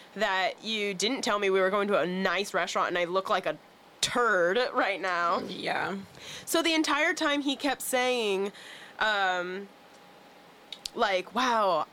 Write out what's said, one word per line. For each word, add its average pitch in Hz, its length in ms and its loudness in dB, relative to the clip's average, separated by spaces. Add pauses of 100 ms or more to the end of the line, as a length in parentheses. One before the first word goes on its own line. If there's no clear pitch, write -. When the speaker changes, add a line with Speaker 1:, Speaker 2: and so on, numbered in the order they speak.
(160)
Speaker 1:
that 190 480 0
you 208 300 -2
didn't 220 280 -2
tell 208 160 2
me 202 120 2
we 190 100 4
were 185 100 4
going 202 180 0
to 196 100 4
a 151 80 2
nice 185 460 0
restaurant 180 360 0
and 175 100 -2
I 175 60 0
look 190 260 -2
like 185 160 0
a 156 100 -2 (460)
turd 202 560 2 (160)
right 196 260 0
now. 175 480 0
Speaker 2:
Yeah. 185 460 -4 (500)
Speaker 1:
So 330 180 0
the 330 120 2
entire 311 400 2
time 285 280 0
he 269 140 -2
kept 269 260 -2
saying, 220 720 0 (460)
um, 190 720 -2 (1300)
like, 196 400 0
"Wow, 214 580 2